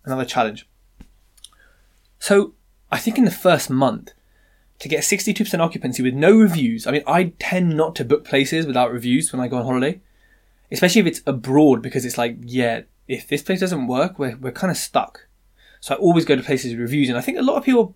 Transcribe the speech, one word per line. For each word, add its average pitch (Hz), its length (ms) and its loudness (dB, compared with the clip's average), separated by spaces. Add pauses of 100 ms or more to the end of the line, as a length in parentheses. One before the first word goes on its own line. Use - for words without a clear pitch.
Another 131 220 -4
challenge. 113 420 -4 (1500)
So - 360 2 (360)
I - 80 -2
think 226 200 -2
in 247 60 6
the 180 60 4
first 165 400 0
month, 131 420 -2 (640)
to - 100 -12
get 143 160 -2
sixty-two 202 400 -2
percent - 180 -2
occupancy 127 400 -4
with 127 120 0
no 170 220 6
reviews. 156 500 2
I - 40 -2
mean, 143 160 -2
I 170 320 0
tend 175 380 0
not 160 200 0
to 135 80 -6
book 143 200 0
places 147 420 0
without 123 260 0
reviews 123 400 -2
when 127 80 -6
I 123 80 -4
go 127 80 -6
on 120 80 -4
holiday, 131 360 -2 (720)
especially 180 300 4
if 180 60 2
it's - 200 -4
abroad, 131 540 4
because 127 240 -6
it's 120 140 -6
like, 120 240 -2
yeah, 120 400 -2 (260)
if 120 180 -8
this 143 160 -2
place 190 180 -4
doesn't 170 260 -2
work, 139 320 -2
we're, 127 180 -4
we're 131 160 -10
kinda 180 220 -4
stuck. - 540 -4 (520)
So - 140 -6
I - 40 -6
always 170 280 4
go 143 100 4
to 127 60 -4
places 131 300 -4
with 117 80 -8
reviews, 127 280 0
and 120 80 -4
I 127 60 -4
think 359 160 -6
a - 40 -2
lot 277 140 0
of - 80 -4
people 233 320 2